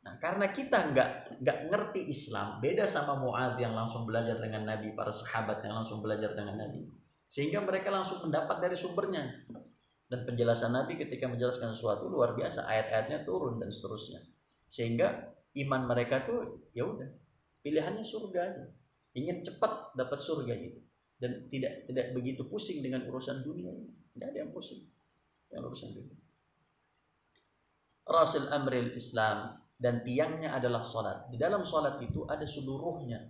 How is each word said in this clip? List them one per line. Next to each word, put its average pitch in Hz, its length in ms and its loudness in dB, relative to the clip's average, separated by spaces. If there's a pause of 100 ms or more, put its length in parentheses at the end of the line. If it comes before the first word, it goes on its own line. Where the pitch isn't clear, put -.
Nah, 95 160 -14
karena 190 320 2
kita 196 400 2
nggak, - 480 4
nggak 131 200 4 (100)
ngerti 196 400 0
Islam, 104 480 -2
beda 180 320 4
sama 147 320 2
Mu'adz 123 400 2
yang 113 100 2
langsung 117 320 -2
belajar 113 380 2
dengan 107 260 -2
Nabi, 107 240 -2
para 107 220 -2
sahabat 107 500 -2
yang 107 160 -2
langsung 107 220 -4
belajar 107 320 0
dengan 104 260 -4
Nabi, - 300 -6 (400)
sehingga 165 340 0
mereka 190 300 2
langsung 185 320 0
mendapat 156 340 2
dari 180 140 2
sumbernya. 190 500 0 (840)
Dan 120 160 -4
penjelasan 117 480 4
Nabi - 260 0
ketika 131 300 -2
menjelaskan 120 420 0
sesuatu 110 380 0
luar 139 240 4
biasa, - 320 -2
ayat-ayatnya 110 640 2
turun 131 320 0
dan 95 100 -4
seterusnya. - 480 -6 (480)
Sehingga 117 640 2 (320)
iman 131 220 2
mereka 123 420 4
tuh, - 480 -2
ya 139 140 0
udah, - 180 -6 (560)
pilihannya 175 400 2
surga 196 380 -2
aja. 175 240 -4 (500)
Ingin 170 300 -4
cepat - 500 -2
dapat 135 240 -2
surga 120 400 -2
gitu. - 240 -12 (320)
Dan - 320 -6
tidak, 135 400 -4
tidak 127 240 0
begitu 127 400 -2
pusing 170 320 -2
dengan 127 240 -2
urusan 131 400 -4
dunia 180 240 -6
ini. - 160 -12 (320)
Nggak - 160 -6
ada - 80 -4
yang - 80 -8
pusing - 320 -12 (640)
dengan - 240 -8
urusan - 240 -10
dunia. - 240 -14 (1800)
Rasul 156 480 6
Amril 127 480 2
Islam 110 640 0 (160)
dan 120 240 4
tiangnya 156 480 0
adalah 120 320 2
sholat. - 480 -4
Di 117 80 -6
dalam 185 240 2
sholat 147 400 0
itu - 240 -4
ada 151 160 -2
seluruhnya. 135 880 -4